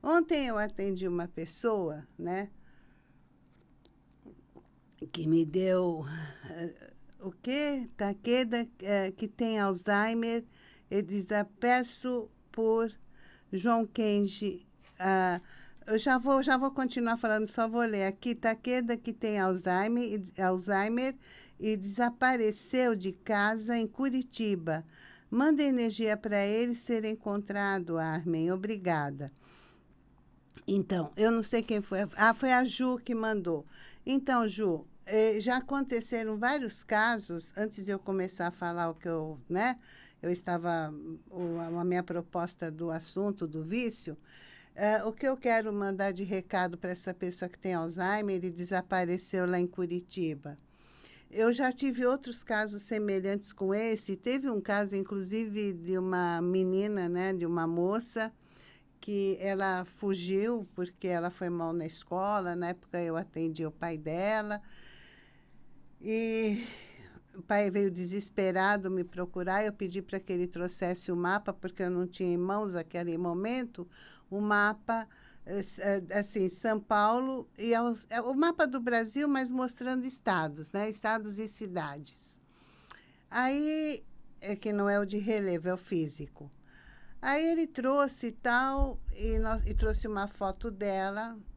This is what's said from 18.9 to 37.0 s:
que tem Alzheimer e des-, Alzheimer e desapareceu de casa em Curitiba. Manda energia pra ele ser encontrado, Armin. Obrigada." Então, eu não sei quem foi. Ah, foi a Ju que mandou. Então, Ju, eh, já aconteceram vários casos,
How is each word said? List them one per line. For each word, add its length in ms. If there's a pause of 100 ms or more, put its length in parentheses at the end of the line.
que 160
tem 260
Alzheimer 640 (100)
e 40
des-, 220
Alzheimer 760 (440)
e 180
desapareceu 1160
de 160
casa 680
em 100
Curitiba. 1000 (440)
Manda 340
energia 540
pra 280
ele 300
ser 300
encontrado, 920
Armin. 540
Obrigada." 800 (1400)
Então, 480
eu 160
não 100
sei 220
quem 180
foi. 180 (180)
Ah, 160
foi 180
a 140
Ju 320
que 180
mandou. 500 (400)
Então, 420
Ju, 380 (200)
eh, 340
já 180
aconteceram 800
vários 460
casos, 720